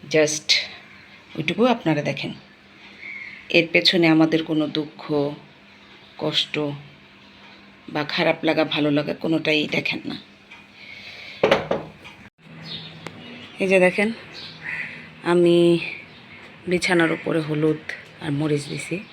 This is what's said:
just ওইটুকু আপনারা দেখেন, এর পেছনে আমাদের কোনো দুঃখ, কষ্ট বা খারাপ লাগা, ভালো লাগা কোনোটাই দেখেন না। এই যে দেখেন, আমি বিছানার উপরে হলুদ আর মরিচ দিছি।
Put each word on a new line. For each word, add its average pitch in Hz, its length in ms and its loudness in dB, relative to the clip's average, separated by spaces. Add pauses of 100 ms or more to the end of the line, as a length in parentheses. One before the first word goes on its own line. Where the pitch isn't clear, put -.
(140)
just 151 340 2 (880)
ওইটুকু 170 260 0 (120)
আপনারা 156 280 0
দেখেন, 143 300 -4 (1300)
এর 165 140 4
পেছনে 175 420 4
আমাদের 160 260 4 (100)
কোনো 156 140 0 (120)
দুঃখ, 151 260 -8 (1200)
কষ্ট - 320 -2 (1400)
বা 151 80 0 (120)
খারাপ 160 240 2 (100)
লাগা, 156 160 2 (100)
ভালো 147 240 2
লাগা - 160 -2 (100)
কোনোটাই 156 360 2 (160)
দেখেন - 240 -4 (100)
না। - 60 -8 (3500)
এই 196 80 0
যে 190 160 6
দেখেন, 202 220 2 (1200)
আমি 175 240 6 (1120)
বিছানার 170 460 2
উপরে 165 320 -2
হলুদ 151 340 0 (400)
আর 151 160 -4
মরিচ 147 340 0
দিছি। 156 240 -6 (160)